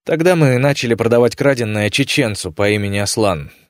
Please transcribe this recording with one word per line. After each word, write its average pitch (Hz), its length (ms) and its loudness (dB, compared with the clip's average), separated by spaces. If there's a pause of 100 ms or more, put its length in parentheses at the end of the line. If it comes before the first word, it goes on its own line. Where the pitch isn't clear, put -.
Тогда 165 320 2
мы 135 220 4
начали 135 340 0
продавать 113 420 2
краденое 110 540 0
чеченцу 107 640 -4
по 101 160 0
имени 101 300 -2
Аслан, 98 540 -2 (180)